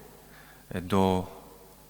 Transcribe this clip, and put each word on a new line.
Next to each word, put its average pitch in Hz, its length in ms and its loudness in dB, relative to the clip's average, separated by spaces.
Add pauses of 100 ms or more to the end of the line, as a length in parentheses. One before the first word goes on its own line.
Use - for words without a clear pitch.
(760)
до 92 520 2 (640)